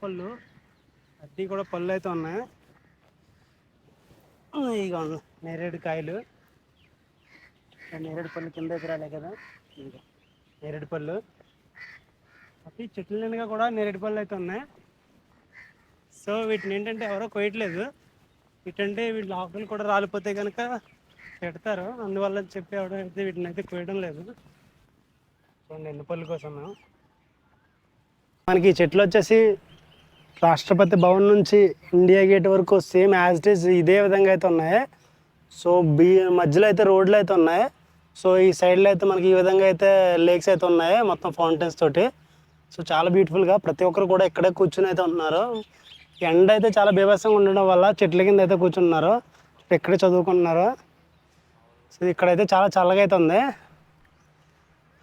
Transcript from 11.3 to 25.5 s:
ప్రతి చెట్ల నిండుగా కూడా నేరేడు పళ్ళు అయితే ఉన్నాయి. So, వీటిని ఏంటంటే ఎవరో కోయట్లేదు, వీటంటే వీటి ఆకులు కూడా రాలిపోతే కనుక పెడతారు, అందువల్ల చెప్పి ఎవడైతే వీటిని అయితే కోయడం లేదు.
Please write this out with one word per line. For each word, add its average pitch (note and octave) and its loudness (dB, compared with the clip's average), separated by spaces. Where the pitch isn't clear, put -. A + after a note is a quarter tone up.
ప్రతి A3+ -20
చెట్ల G#3 -10
నిండుగా A3+ -10
కూడా A3+ -2
నేరేడు G3+ -6
పళ్ళు G#3+ -6
అయితే G3+ -12
ఉన్నాయి. F3+ -12
So, G3+ -8
వీటిని G3 -8
ఏంటంటే A3 -10
ఎవరో G3+ -8
కోయట్లేదు, G3+ -8
వీటంటే G3+ -8
వీటి F#3+ -10
ఆకులు F#3+ -14
కూడా G#3 -10
రాలిపోతే G3+ -4
కనుక G3+ -10
పెడతారు, F3+ -10
అందువల్ల G3 -6
చెప్పి G3 -14
ఎవడైతే F#3 -12
వీటిని F3 -10
అయితే F#3 -12
కోయడం F3+ -10
లేదు. D#3 -16